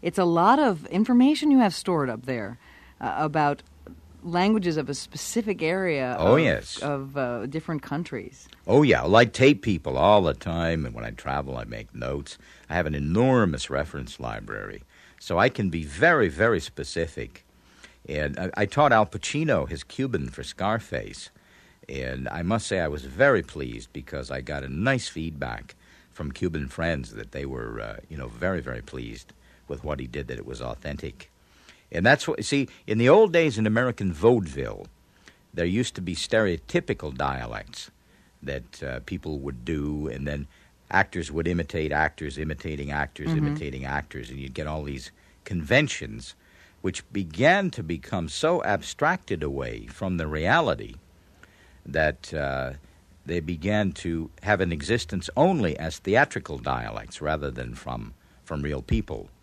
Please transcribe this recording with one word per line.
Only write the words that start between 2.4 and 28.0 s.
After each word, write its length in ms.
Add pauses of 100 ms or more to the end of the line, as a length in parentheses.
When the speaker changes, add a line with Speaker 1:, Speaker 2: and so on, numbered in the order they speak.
Speaker 1:
uh, 160
about 440 (600)
languages 540
of 100
a 60
specific 680
area 560
Speaker 2:
Oh, 200
Speaker 1:
of, 60
Speaker 2:
yes. 340
Speaker 1:
of, 400
uh, 280
different 360
countries. 680 (180)
Speaker 2:
Oh, 160
yeah. 200
Well, 160
I 80
tape 380
people 340
all 240
the 120
time, 520
and 100
when 80
I 80
travel, 460
I 80
make 280
notes. 440 (320)
I 60
have 100
an 100
enormous 760
reference 480
library, 680 (360)
so 200
I 100
can 200
be 140
very, 460
very 320
specific. 840 (680)
And 300
I, 180
I 80
taught 260
Al 140
Pacino 640
his 140
Cuban 460
for 120
Scarface, 880 (580)
and 420
I 120
must 240
say 140
I 80
was 180
very 380
pleased 500
because 380
I 100
got 220
a 40
nice 400
feedback 680 (360)
from 200
Cuban 360
friends 440
that 200
they 140
were, 340
uh, 180 (120)